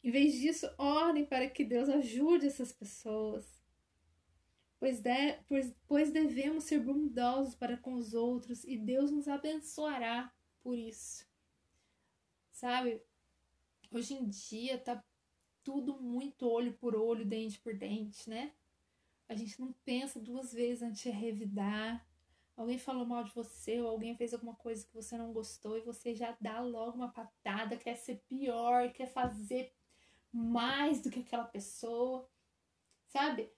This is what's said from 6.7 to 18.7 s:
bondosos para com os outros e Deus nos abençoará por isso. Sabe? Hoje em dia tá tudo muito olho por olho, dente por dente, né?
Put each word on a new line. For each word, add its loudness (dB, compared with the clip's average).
bondosos 2
para -2
com -6
os -4
outros 0
e -6
Deus 4
nos 0
abençoará -2
por -4
isso. -10
Sabe? 0
Hoje -4
em -2
dia -4
tá -6
tudo -4
muito -2
olho 2
por 0
olho, 2
dente -2
por -6
dente, -6
né? -6